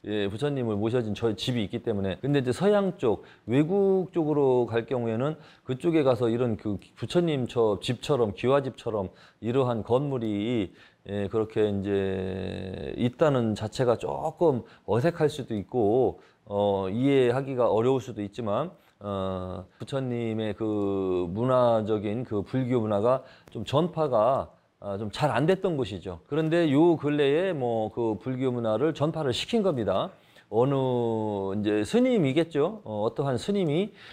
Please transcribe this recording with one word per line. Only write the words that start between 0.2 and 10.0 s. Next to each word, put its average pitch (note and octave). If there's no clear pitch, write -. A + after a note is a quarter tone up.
부처님을 A#2+
모셔진 A2
절, A2
집이 A#2+
있기 A2
때문에. G2
근데 C#3+
이제 B2+
서양 G3+
쪽, G#2+
외국 F#3
쪽으로 C#3+
갈 A#2
경우에는 B2
그쪽에 D#3+
가서 B2
이런 A#2
그 G2+
부처님 C#3+
저 G#2+
집처럼, A#2+
기와집처럼 A#2
이러한 A#2
건물이, A#2